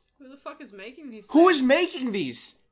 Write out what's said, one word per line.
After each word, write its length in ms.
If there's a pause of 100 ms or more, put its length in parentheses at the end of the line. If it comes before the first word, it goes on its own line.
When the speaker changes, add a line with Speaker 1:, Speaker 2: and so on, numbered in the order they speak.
(200)
Speaker 1:
Who 100
the 80
fuck 240
is 120
making 360
these 220
Speaker 2:
Who 180
is 100
Speaker 1:
things? 80
Speaker 2:
making 440
these? 440 (160)